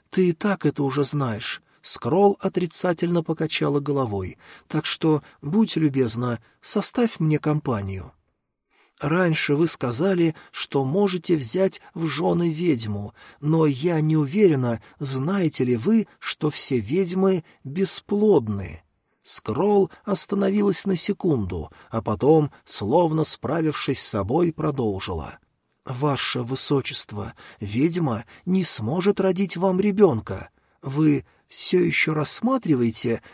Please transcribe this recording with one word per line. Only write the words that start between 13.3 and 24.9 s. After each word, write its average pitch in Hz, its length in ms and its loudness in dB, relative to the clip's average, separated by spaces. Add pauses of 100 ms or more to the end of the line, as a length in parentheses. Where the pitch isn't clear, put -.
но 156 260 2
я 151 340 0
не 156 160 2
уверена, 143 640 4 (200)
знаете 147 640 -2
ли 123 120 0
вы, 196 320 2 (120)
что - 320 -4
все - 280 0
ведьмы 185 640 0 (200)
бесплодны». 147 1200 0 (400)
Скролл 185 680 0 (160)
остановилась 196 800 0
на 196 100 0
секунду, 110 760 -2 (180)
а 117 140 -4
потом, 139 480 4 (120)
словно 156 600 0
справившись 151 760 -2
с - 80 0
собой, 135 460 0
продолжила. 110 880 -4 (440)